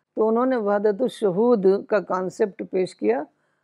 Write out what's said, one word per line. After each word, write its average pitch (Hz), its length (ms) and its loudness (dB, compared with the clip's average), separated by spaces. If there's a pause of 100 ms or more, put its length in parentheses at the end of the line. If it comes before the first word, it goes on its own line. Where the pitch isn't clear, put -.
(160)
तो 220 120 0
उन्होंने 247 280 2
वहदतुल 208 520 0
शुहूद 202 800 2
का 208 100 2
कॉन्सेप्ट 185 640 -4
पेश 185 300 -4
किया 247 340 -2 (360)